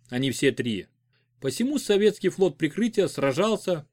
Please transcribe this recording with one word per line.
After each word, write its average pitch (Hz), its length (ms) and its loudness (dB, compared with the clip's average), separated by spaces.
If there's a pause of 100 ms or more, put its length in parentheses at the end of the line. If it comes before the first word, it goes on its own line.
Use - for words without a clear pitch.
а 127 100 -4
не 135 120 0
все 131 200 2
три. 113 360 -4 (540)
Посему 247 360 -2
советский 202 520 2
флот 185 280 0
прикрытия 196 500 0
сражался 165 840 0